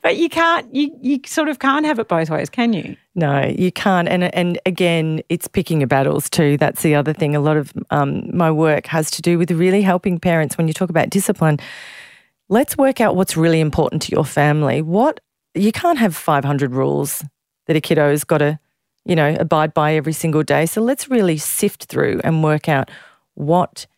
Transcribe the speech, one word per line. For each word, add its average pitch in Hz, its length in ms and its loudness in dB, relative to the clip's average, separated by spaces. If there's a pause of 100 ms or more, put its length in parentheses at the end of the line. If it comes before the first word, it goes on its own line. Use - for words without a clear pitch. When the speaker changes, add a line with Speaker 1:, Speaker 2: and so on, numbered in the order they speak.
Speaker 1:
But - 160 0
you 320 120 0
can't, 330 440 0
you, 285 280 -2
you 269 240 -2
sort 311 240 -2
of 269 100 -6
can't 277 260 0
have 302 140 0
it 208 80 -6
both 165 220 0
ways, 151 200 -4
can 233 240 0
you? - 220 -6 (200)
Speaker 2:
No, 143 300 2 (120)
you 175 140 2
can't. 180 360 0
And, 180 160 0 (120)
and 175 300 -2
again, 165 640 0
it's - 180 -4
picking 165 320 -2
your 135 80 2
battles 139 420 0
too. 147 280 2
That's - 260 0
the 156 120 2
other 147 180 0
thing. 147 220 -2
A 147 40 0
lot 151 180 2
of, 147 160 -4 (160)
um, - 460 -2
my 165 160 2
work 156 360 2
has 156 240 -2
to - 100 -10
do 175 160 2
with 170 140 0
really 185 300 2
helping 180 380 0
parents 165 380 0
when 165 100 0
you 156 60 -2
talk 180 160 -4
about 160 200 0
discipline. 170 500 0 (920)
Let's 233 280 0
work 269 240 2
out 214 140 2
what's 185 200 0
really 160 240 2
important 156 440 0
to - 80 -8
your 156 140 0
family. 147 560 0
What, 202 380 0 (360)
you 202 160 2
can't 339 260 0
have 202 180 0
five 143 300 0
hundred 139 280 0
rules 143 500 -2 (420)
that 156 100 0
a 156 60 2
kiddo's 147 420 2
gotta, 147 360 2 (460)
you 185 100 0
know, 151 240 2
abide 156 340 2
by 156 220 2
every 156 180 -2
single 156 300 0
day. 143 240 2
So 214 140 -4
let's 269 280 -2
really 190 280 2
sift - 480 -4
through - 380 -2
and 156 200 0
work 151 260 0
out 139 220 0 (420)
what 165 540 -2 (100)